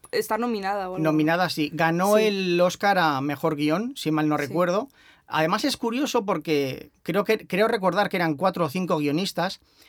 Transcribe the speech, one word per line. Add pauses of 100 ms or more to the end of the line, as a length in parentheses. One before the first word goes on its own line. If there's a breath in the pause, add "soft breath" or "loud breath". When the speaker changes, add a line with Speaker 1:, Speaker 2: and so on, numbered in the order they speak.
(120)
Speaker 1:
está
nominada
o
algo.
Speaker 2:
Nominada,
sí.
Ganó
Speaker 1:
Sí.
Speaker 2:
el
Oscar
a
Mejor
Guión,
si
mal
no
Speaker 1:
Sí.
Speaker 2:
recuerdo. (380 soft breath)
Además,
es
curioso
porque (120)
creo
que,
creo
recordar
que
eran
cuatro
o
cinco
guionistas (280 soft breath)